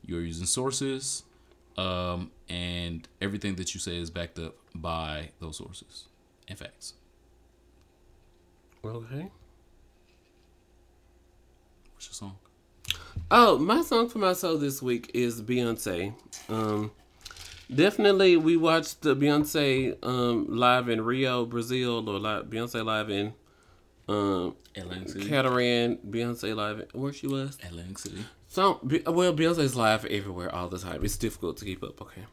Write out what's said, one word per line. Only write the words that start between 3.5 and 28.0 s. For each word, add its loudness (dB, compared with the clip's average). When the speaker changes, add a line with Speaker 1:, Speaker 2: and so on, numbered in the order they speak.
Speaker 1:
that -6
you -10
say -6
is -6
backed -8
up -10
by -6
those -12
sources -18
and -14
facts. -16
Speaker 2:
Okay. -10
Speaker 1:
What's -20
your -20
song? -14
Speaker 2:
Oh, 10
my 4
song 2
for -6
my 4
soul 0
this -2
week -2
is 0
Beyonce. -2
Um, -2
definitely, 8
we 6
watched 2
the 6
Beyonce, 4
um, 2
live 4
in 0
Rio, 0
Brazil, -2
or -2
live, -4
Beyonce -4
live -2
in, -2
um, 0
Speaker 1:
Atlantic -10
City. -8
Speaker 2:
Catamaran, 2
Beyonce -4
live -4
in, -10
where -4
she -10
was? -4
Speaker 1:
Atlantic -12
City. -10